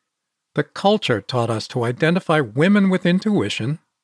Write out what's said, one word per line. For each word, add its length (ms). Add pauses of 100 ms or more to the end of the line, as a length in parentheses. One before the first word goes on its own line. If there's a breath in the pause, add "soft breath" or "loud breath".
(560)
The 80
culture 580
taught 300
us 180
to 140
identify 560
women 500
with 160
intuition 720 (240)